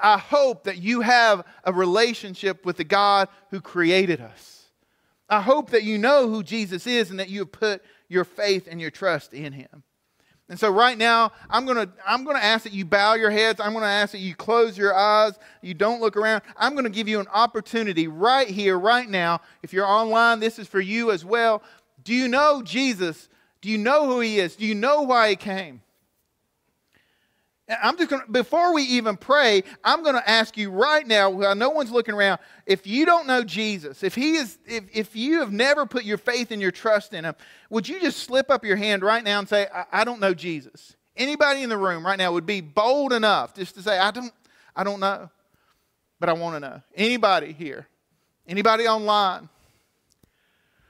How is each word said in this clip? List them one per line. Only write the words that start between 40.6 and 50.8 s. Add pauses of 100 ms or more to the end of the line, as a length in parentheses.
Anybody
in
the
room
right
now
would
be
bold
enough
just
to
say,
"I
don't, (420)
I
don't
know, (920)
but
I
wanna
know." (140)
Anybody
here? (600)
Anybody
online? (1400)